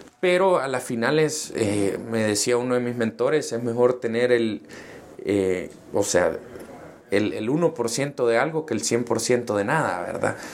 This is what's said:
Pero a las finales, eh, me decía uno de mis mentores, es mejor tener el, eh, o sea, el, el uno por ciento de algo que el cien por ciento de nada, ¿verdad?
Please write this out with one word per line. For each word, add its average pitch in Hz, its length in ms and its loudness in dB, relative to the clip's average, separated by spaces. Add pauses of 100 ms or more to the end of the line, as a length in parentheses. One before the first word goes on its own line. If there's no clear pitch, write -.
(200)
Pero 180 380 4
a 131 100 -2
las 127 140 -2
finales, 147 760 0
eh, 101 420 0 (120)
me 110 120 0
decía 107 340 2
uno 123 180 0
de 123 60 2
mis 120 160 -4
mentores, 131 560 0
es 117 100 -4
mejor 123 380 2
tener 120 320 2
el, 113 300 2 (640)
eh, 95 460 2 (220)
o 104 100 2
sea, 87 360 2 (720)
el, 101 240 2
el 110 160 -4
uno 165 240 2
por 113 160 -4
ciento 139 360 -2
de 117 120 4
algo 156 260 0
que - 80 -4
el 110 100 -2
cien 117 220 0
por 113 160 0
ciento 120 360 2
de 101 80 2
nada, 101 360 0
¿verdad? 92 360 -4 (180)